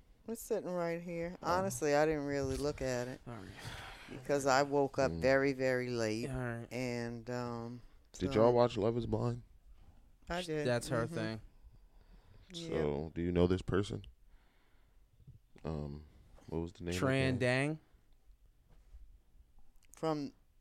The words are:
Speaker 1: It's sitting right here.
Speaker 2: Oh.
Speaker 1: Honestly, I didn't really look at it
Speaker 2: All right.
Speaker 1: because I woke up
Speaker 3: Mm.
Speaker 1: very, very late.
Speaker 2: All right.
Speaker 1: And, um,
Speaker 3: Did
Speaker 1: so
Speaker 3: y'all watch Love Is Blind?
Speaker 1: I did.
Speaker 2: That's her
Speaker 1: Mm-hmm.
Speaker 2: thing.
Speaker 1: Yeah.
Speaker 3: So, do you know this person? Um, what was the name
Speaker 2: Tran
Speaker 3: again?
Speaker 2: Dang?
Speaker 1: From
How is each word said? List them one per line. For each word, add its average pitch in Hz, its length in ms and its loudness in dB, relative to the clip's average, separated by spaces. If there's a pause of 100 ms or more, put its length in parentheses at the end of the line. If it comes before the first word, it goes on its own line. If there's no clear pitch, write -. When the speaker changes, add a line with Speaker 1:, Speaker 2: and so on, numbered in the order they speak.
(280)
Speaker 1:
It's 226 140 -8
sitting 175 280 -2
right 170 320 -2
here. 170 400 -6
Speaker 2:
Oh. 156 120 0
Speaker 1:
Honestly, 180 420 2
I 151 100 6
didn't 151 200 2
really 139 320 0
look 143 260 -2
at 123 240 -2
it 131 200 -10
Speaker 2:
All 123 60 -10
right. - 880 -12
Speaker 1:
because 143 240 0
I 135 160 6
woke 139 380 2
up 135 120 4
Speaker 3:
Mm. 85 100 -4
Speaker 1:
very, 135 320 6
very 127 360 0
late. 113 400 0
Speaker 2:
All 131 80 -4
right. 117 340 -6
Speaker 1:
And, 120 600 -6
um, 120 500 -6 (380)
Speaker 3:
Did 92 140 0
Speaker 1:
so 107 80 6
Speaker 3:
y'all 120 120 8
watch 120 240 4
Love 113 200 2
Is 113 100 -2
Blind? 120 340 0 (880)
Speaker 1:
I 175 140 -4
did. 151 240 -2
Speaker 2:
That's 120 220 0
her 120 180 0
Speaker 1:
Mm-hmm. - 80 -6
Speaker 2:
thing. 110 240 -4 (1120)
Speaker 1:
Yeah. 170 160 -8
Speaker 3:
So, 76 460 0
do 82 80 -2
you 90 80 0
know 87 160 6
this 90 160 2
person? 101 400 0 (1600)
Um, 73 360 -6 (440)
what 82 160 -4
was 85 120 -8
the - 100 -16
name 87 100 -4
Speaker 2:
Tran 131 360 0
Speaker 3:
again? 127 100 0
Speaker 2:
Dang? 135 400 0 (2250)
Speaker 1:
From 151 360 -2 (300)